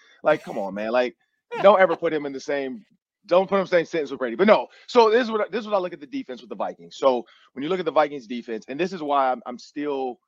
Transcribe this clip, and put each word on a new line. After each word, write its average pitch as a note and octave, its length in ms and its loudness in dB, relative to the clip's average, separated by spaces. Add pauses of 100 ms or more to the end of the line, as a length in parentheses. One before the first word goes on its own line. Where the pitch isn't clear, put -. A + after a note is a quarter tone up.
(220)
Like, D#3 200 2
come - 140 -10
on, G2 160 -6
man. G#2+ 180 -4
Like, B2 240 0 (460)
don't G3 180 8
ever F3+ 160 4
put E3 200 -2
him D3 100 -4
in C#3 80 -8
the C3+ 80 -10
same, C3+ 460 -6 (400)
don't F3+ 240 4
put G3 60 2
him G3 40 4
in F3+ 60 0
the - 40 -12
same E3+ 140 4
sentence D3+ 260 -4
with C3+ 80 -10
Brady. A#2 180 -4
But F#3+ 100 2
no, E3+ 220 6 (180)
so A3+ 240 4
this A#3+ 140 4
is A3 60 -8
what, G#3 220 -2
this A3 80 -4
is G#3+ 60 -10
what G#3 100 -2
I - 20 4
look F3+ 140 -6
at D#3 80 -14
the C#3+ 60 -18
defense B2+ 340 -10
with A#2 80 -20
the G#2+ 80 -12
Vikings. F2+ 400 -10
So B2+ 300 2 (260)
when C3 100 -12
you D3 60 -6
look F#3 120 -2
at F3+ 40 -6
the D#3 80 -4
Vikings C#3+ 340 0
defense, A2+ 420 -8
and C3+ 120 -6
this F#3 140 -4
is E3 80 -8
why C#3+ 280 0
I'm, B2 140 -4
I'm B2 140 -12
still, C3+ 680 -8